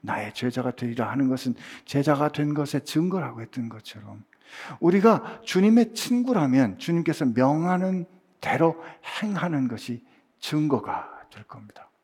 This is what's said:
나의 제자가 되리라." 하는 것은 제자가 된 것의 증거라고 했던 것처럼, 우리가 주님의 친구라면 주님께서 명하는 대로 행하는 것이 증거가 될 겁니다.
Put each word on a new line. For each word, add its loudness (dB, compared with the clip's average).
나의 -8
제자가 -4
되리라." -4
하는 0
것은 -2
제자가 2
된 -2
것의 -2
증거라고 -2
했던 -8
것처럼, -16
우리가 4
주님의 4
친구라면 2
주님께서 0
명하는 2
대로 0
행하는 -2
것이 -8
증거가 -2
될 -20
겁니다. -20